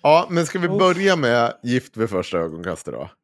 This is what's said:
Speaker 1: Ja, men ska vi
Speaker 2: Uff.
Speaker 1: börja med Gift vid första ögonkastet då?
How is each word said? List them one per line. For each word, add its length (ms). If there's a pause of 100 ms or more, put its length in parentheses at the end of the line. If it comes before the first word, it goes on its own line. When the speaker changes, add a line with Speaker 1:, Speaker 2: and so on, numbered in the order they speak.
Speaker 1:
Ja, 280
men 160
ska 120
vi 100
Speaker 2:
Uff. 100
Speaker 1:
börja 380
med 360 (100)
Gift 340
vid 140
första 280
ögonkastet 560
då? 160 (140)